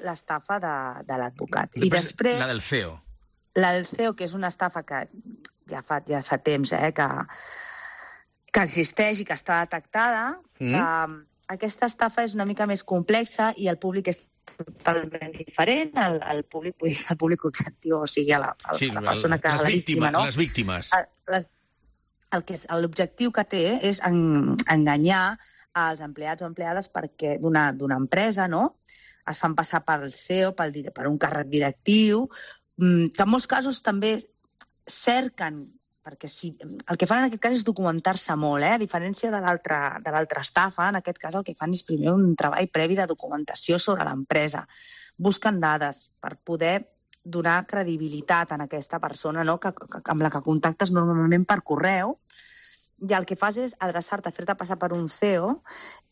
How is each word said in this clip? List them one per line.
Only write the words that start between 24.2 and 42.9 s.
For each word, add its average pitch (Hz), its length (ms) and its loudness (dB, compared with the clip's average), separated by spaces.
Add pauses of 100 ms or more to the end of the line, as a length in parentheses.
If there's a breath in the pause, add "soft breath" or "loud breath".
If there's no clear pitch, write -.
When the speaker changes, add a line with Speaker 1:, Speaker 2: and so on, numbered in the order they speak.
Speaker 1:
enganyar 160 720 4 (360 soft breath)
als 160 260 0
empleats 151 420 -8
o 175 60 -6
empleades 170 400 -4
perquè 151 500 -4
d'una, 156 360 4
d'una 135 260 -2
empresa, 190 480 2
no? 185 300 0 (460 soft breath)
Es - 180 -8
fan 165 160 0
passar 160 260 0
pel 147 300 -2
ceo, 185 420 0
pel 160 160 -2
dire-, 143 240 -10
per 127 140 -8
un 147 100 0
càrrec 147 320 -2
directiu, 208 760 4 (480 loud breath)
mm, 175 340 6
que - 140 2
en 202 40 2
molts 247 180 4
casos 262 360 0
també 214 300 2 (680)
cerquen, 190 840 -2 (400)
perquè 151 240 -14
si, 170 220 -10 (100)
el - 360 -8
que 185 120 2
fan 240 140 4
en 262 40 4
aquest 226 140 -4
cas 240 160 2
és 220 80 0
documentar-se 185 720 0
molt, 147 260 2
eh? 202 120 4
A 233 60 0
diferència 196 520 -4
de 208 80 0
l'altra, 156 580 -2
de 156 140 -6
l'altra 156 320 0
estafa, 185 460 0
en 190 100 0
aquest 180 180 -6
cas 160 160 -8
el 196 80 -2
que 165 140 -10
fan 165 160 -2
és 180 100 -4
primer 156 300 0
un 185 240 6
treball 175 320 2
previ 165 260 2